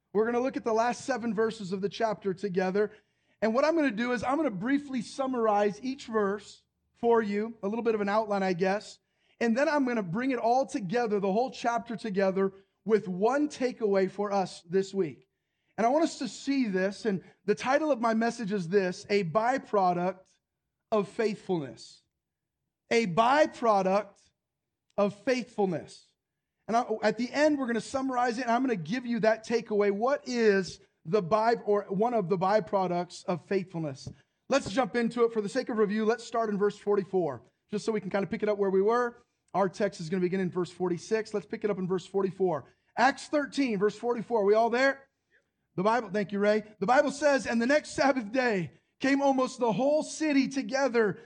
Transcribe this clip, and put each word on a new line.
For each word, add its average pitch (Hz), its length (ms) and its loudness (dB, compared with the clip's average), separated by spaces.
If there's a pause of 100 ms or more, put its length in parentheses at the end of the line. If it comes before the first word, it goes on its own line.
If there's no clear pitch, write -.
(120)
We're 214 140 2
gonna 240 140 0
look 254 180 -2
at - 60 -10
the 226 100 0
last 233 320 0
seven 233 300 -4
verses 214 360 -2
of 190 100 -4
the 196 80 -2
chapter 202 440 -2
together. 190 600 -2 (500)
And 220 100 2
what 269 100 2
I'm 320 120 4
gonna 285 160 2
do 240 220 -2
is 208 100 -2
I'm 262 140 0
gonna 311 120 0
briefly 262 540 -2
summarize 220 800 0
each 262 240 -8
verse 208 560 -2 (360)
for 233 220 4
you, 214 400 -2
a 196 60 -2
little 226 160 -4
bit 226 100 2
of 208 80 0
an 202 80 -2
outline, 202 320 0
I 190 120 2
guess. 185 440 -2 (420)
And 226 160 2
then 285 140 2
I'm 294 160 2
gonna 240 160 -2
bring 220 300 -2
it 240 80 -2
all 240 260 2
together, 220 540 -2
the 190 120 0
whole 240 200 0
chapter 233 440 -4
together, 190 580 0 (320)
with 208 220 2
one 233 400 0
takeaway 208 640 0
for 202 220 -4
us 196 360 -4
this 190 280 -2
week. 170 320 -4 (500)
And 214 80 2
I 240 60 4
want 311 140 4
us 311 120 -2
to 262 100 -6
see 269 380 -2
this, 190 400 -2
and 196 160 0 (240)
the 202 80 2
title 294 380 0
of 233 100 -2
my 226 140 2
message 233 360 -2
is 190 160 -2
this, 185 440 0
A 202 140 2
Byproduct 190 920 0 (720)
of 214 160 0
Faithfulness. 180 960 -6 (880)
A 233 160 2
Byproduct 214 1080 2 (840)
of 202 160 2 (120)
Faithfulness. 196 840 -2 (600)
And 226 80 2
I, 247 80 0 (180)
at 214 140 2
the 240 160 -4
end, 294 240 2
we're 262 100 -2
gonna 226 140 -2
summarize 254 560 -2
it, 262 60 -4
and 233 80 0
I'm 240 100 2
gonna 247 160 0
give 202 280 -4
you 233 140 -2
that 220 260 2
takeaway. 214 460 0
What 240 340 0
is 214 540 2 (260)
the 202 160 0
by-, 220 440 2
or 202 240 0
one 214 240 0
of 196 160 0
the 196 80 0
byproducts 185 880 -2
of 180 200 -4
faithfulness? 165 600 -4 (400)
Let's 269 220 0
jump 240 260 0
into 233 300 2
it. 233 80 0
For 220 80 -2
the 202 80 -4
sake 262 180 -4
of 220 120 -2
review, 214 260 0
let's 226 180 0
start 226 260 -2
in 208 80 -2
verse 208 200 0
forty-four, 185 640 -2 (300)
just 208 120 -4
so 220 80 -2
we 214 80 0
can 202 100 -10
kind 196 140 -2
of 165 80 -6
pick 214 100 -6
it 214 60 -2
up 208 100 0
where 196 120 0
we 190 120 4
were. 240 360 0 (360)
Our 190 140 2
text 196 320 -4
is 165 80 -8
gonna 185 140 -2
begin 180 180 0
in 185 100 0
verse 175 220 -4
forty-six. 185 600 -4
Let's 202 120 -4
pick - 200 -8
it 208 40 0
up 190 100 -2
in 185 100 -4
verse 180 160 -2
forty-four. 185 580 -2 (340)
Acts 269 300 2
thirteen, 262 500 0
verse 208 200 0
forty-four. 233 480 -2
We 202 80 6
all 226 160 4
there? 262 320 0 (760)
The 180 80 -2
Bible, 220 280 0
thank 208 200 -2
you, 202 80 -2
Ray. 208 240 2 (160)
The 190 60 -4
Bible 269 260 4
says, 277 360 2
"And 233 140 0
the 233 60 0
next 302 300 2
Sabbath 262 340 2
day 226 400 0 (280)
came 277 220 2
almost 262 380 0
the 233 120 2
whole 285 300 2
city 294 460 0
together 240 800 0